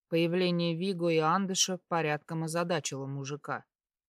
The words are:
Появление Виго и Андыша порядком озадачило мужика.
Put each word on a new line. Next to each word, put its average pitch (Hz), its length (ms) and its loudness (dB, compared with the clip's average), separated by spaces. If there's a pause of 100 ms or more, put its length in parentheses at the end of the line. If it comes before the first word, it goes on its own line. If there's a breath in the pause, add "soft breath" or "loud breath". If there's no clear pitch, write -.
Появление 170 680 2
Виго 175 320 0
и 160 100 4
Андыша 180 680 2
порядком 160 560 -2
озадачило 160 640 -2
мужика. 139 580 -8 (440)